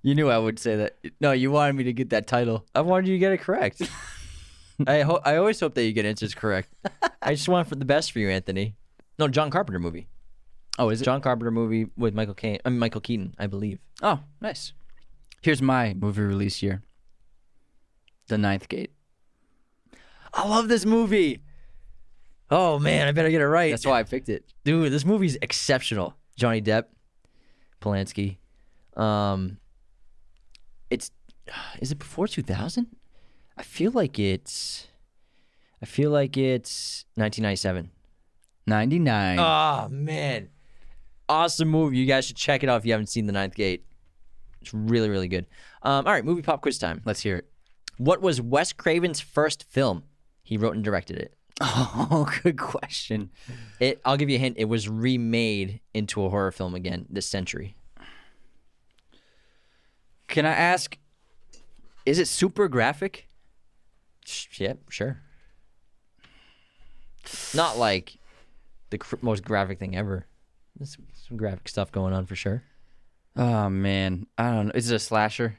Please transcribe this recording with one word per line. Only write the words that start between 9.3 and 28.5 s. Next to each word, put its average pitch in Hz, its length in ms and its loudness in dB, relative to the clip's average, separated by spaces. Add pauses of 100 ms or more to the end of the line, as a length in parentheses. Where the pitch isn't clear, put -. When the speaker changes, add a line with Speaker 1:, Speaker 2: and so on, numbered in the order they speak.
Speaker 2:
Carpenter 135 280 -2
movie. 85 300 -6 (720)
Speaker 1:
Oh, 123 100 4
is 110 120 2
it? 135 40 -2
Speaker 2:
John 131 160 2
Carpenter 117 320 0
movie 113 340 2 (100)
with 113 180 0
Michael 104 200 -2
Caine, 107 300 -4
I 127 60 0
mean, 123 80 0
Michael 113 220 0
Keaton, 98 380 -4
I 101 80 -2
believe. 98 320 -4 (240)
Speaker 1:
Oh, - 180 2 (200)
nice. - 320 -8 (680)
Here's 143 200 2
my 127 320 2
movie 101 280 0
release 98 400 0
year. 98 200 -2 (1500)
The 110 100 0
Ninth 98 300 0
Gate. - 240 -8 (1400)
Speaker 2:
I - 160 0
love 220 200 4
this 214 180 4
movie. 208 560 4 (1080)
Oh, 165 280 4
man, 147 280 2
I 143 60 2
better 160 180 4
get 160 120 4
it 143 40 4
right. 160 240 4
Speaker 1:
That's 117 160 -2
why 127 140 4
I - 20 0
picked 131 260 -6
it. 107 160 -4 (200)
Speaker 2:
Dude, 156 280 4
this 139 120 0
movie's 185 380 2
exceptional. - 760 -2 (200)
Johnny 113 260 2
Depp, 110 220 2 (960)
Polanski. 98 580 -2 (580)